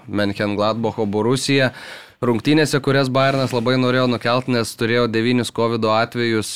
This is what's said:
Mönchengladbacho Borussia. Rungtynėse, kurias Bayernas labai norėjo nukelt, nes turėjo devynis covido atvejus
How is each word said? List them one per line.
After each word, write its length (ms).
Mönchengladbacho 1000
Borussia. 680
Rungtynėse, 640
kurias 240
Bayernas 440
labai 280
norėjo 280
nukelt, 400
nes 280
turėjo 320
devynis 440
covido 400
atvejus 640